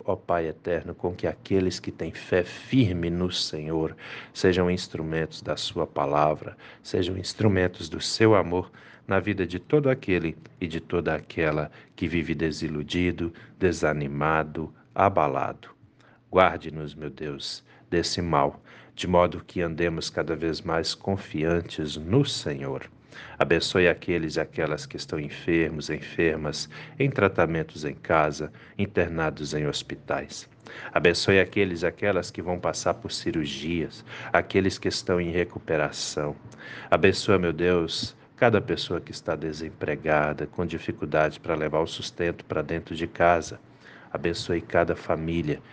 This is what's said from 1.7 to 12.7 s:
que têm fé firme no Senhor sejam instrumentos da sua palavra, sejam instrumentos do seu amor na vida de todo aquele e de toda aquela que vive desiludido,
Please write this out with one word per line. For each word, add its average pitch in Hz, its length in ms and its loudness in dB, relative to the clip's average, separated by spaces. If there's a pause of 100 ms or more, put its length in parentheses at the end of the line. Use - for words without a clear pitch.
que - 140 -8
têm 80 220 -8
fé - 280 0
firme 90 680 0
no 87 200 0
Senhor 78 680 -4 (360)
sejam 92 380 4
instrumentos 80 680 -4
da 76 160 -4
sua 85 280 -4
palavra, 73 720 0 (260)
sejam 92 360 -2
instrumentos 92 720 0
do 82 100 -8
seu 110 340 4
amor 90 380 2 (340)
na 98 140 2
vida 95 260 0
de 90 140 -4
todo 143 300 2
aquele 87 480 0 (240)
e 90 60 0
de 80 120 -6
toda 80 340 -2
aquela 78 560 -2 (280)
que 85 100 -2
vive 80 260 0
desiludido, 80 1000 -2 (260)